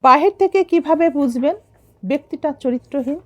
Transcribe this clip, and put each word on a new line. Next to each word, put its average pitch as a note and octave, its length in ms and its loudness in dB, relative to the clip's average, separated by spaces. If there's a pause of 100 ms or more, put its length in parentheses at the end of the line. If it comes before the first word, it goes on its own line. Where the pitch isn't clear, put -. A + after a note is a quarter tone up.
বাহির D4 340 4
থেকে F#4+ 260 0
কিভাবে E4 460 0
বুঝবেন C#4 460 -2 (480)
ব্যক্তিটা C#4+ 500 -6
চরিত্রহীন? C4 720 -6